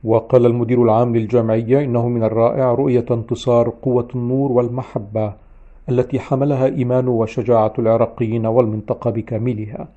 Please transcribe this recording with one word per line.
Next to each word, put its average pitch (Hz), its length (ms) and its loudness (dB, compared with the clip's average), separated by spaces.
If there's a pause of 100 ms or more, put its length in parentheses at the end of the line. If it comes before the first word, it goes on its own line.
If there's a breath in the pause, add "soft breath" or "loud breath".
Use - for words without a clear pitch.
وقال 117 420 4
المدير 120 360 2
العام 117 340 2
للجمعية 113 640 2
إنه 120 280 0
من 120 140 -2
الرائع 117 500 2
رؤية 123 380 2
انتصار 120 580 0 (140)
قوة 123 320 0
النور 127 380 -2
والمحبة 113 800 -4 (540 soft breath)
التي 127 320 0
حملها 135 460 0
إيمان 127 420 0
وشجاعة 113 720 0
العراقيين 113 680 0
والمنطقة 113 640 0
بكاملها 110 880 -6